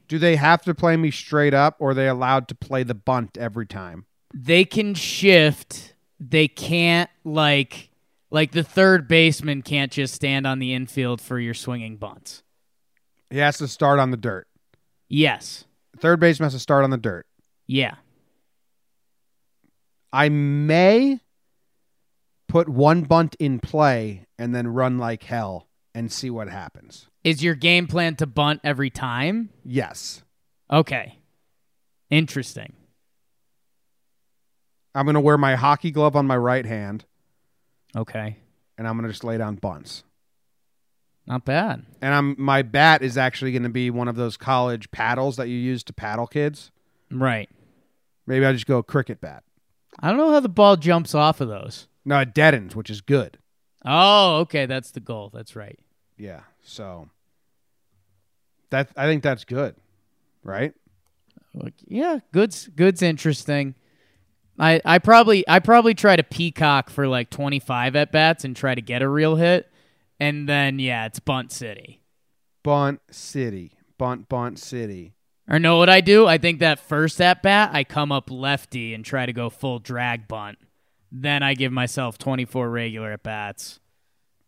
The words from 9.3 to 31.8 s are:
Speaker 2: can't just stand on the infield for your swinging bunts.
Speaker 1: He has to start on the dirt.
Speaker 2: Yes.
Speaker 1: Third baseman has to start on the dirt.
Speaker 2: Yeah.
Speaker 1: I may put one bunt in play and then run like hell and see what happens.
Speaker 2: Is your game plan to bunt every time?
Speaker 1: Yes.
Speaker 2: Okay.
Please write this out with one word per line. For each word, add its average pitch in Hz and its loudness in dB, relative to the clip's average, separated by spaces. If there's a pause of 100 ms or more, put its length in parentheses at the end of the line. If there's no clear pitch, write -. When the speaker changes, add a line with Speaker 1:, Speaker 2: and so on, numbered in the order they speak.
Speaker 2:
can't 139 -2
just 135 -4
stand 139 -4
on 131 -2
the 127 -4
infield 127 -4
for - -10
your 117 -6
swinging 113 -10
bunts. - -18 (840)
Speaker 1:
He 131 -6
has 147 0
to 147 -8
start 143 2
on 131 0
the 123 -4
dirt. 104 -10 (640)
Speaker 2:
Yes. 143 -2 (340)
Speaker 1:
Third 165 2
baseman 160 4
has 135 -2
to 131 -8
start 139 2
on 135 0
the 131 0
dirt. 107 -8 (400)
Speaker 2:
Yeah. 131 -2 (2250)
Speaker 1:
I 147 4
may 160 4 (1300)
put 165 0
one 147 4
bunt 160 2
in 135 -2
play 117 -2 (100)
and 120 -6
then 120 -6
run 127 -2
like 117 -6
hell 101 -8 (260)
and 117 -8
see - -10
what 110 -10
happens. - -18 (160)
Speaker 2:
Is 156 0
your 170 0
game 170 2
plan 165 -2
to 156 -2
bunt 147 -2
every 139 -2
time? 156 -6 (140)
Speaker 1:
Yes. - -8 (480)
Speaker 2:
Okay. 135 -2 (920)